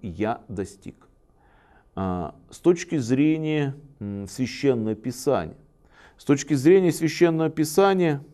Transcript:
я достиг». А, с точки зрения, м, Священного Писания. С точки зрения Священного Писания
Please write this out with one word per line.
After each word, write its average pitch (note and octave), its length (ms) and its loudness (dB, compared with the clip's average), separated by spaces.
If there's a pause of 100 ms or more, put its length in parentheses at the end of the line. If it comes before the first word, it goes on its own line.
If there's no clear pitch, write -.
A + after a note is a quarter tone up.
я G#2 460 -4
достиг». - 600 -12 (880)
А, F2+ 400 -4 (160)
с - 100 -20
точки E3+ 380 0
зрения, D3 800 0 (240)
м, G2+ 280 -8
Священного A#2+ 680 -2
Писания. A#2+ 640 -4 (600)
С - 60 -20
точки D3 300 0
зрения E3+ 380 6
Священного D#3+ 580 2
Писания D#3+ 720 2 (100)